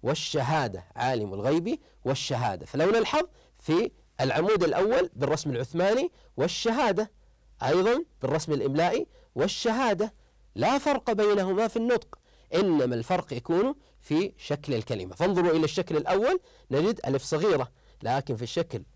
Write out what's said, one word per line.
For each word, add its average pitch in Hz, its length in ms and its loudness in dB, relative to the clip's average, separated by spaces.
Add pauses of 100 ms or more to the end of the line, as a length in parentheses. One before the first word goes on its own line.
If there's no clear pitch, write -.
"والشهادة، 131 800 -2 (120)
عالم 117 380 -2
الغيب 160 440 0 (260)
والشهادة". 123 640 -4
فلو 160 240 0
نلحظ 233 320 2 (360)
في 180 320 0 (300)
العمود 170 440 2
الأول 196 520 2
بالرسم 139 340 -2
العثماني: 180 640 0 (240)
"والشهادة"، 214 760 0 (520)
أيضًا 185 420 2 (180)
بالرسم 151 300 -2
الإملائي: 147 540 0 (280)
"والشهادة". 214 800 0 (400)
لا 220 240 2
فرق 277 340 0
بينهما 202 560 2
في - 80 -6
النطق، 233 420 -2 (360)
إنما 156 400 4
الفرق 156 380 -2
يكون 180 420 0 (260)
في 175 380 0
شكل 143 360 -6
الكلمة. 98 400 -6
فانظروا 180 360 2
إلى 160 140 4
الشكل 160 320 -2
الأول، 202 440 2 (300)
نجد 165 360 0
ألف 135 160 -2
صغيرة، 156 480 0 (320)
لكن 127 340 -2
في 113 60 -8
الشكل 123 400 -4 (140)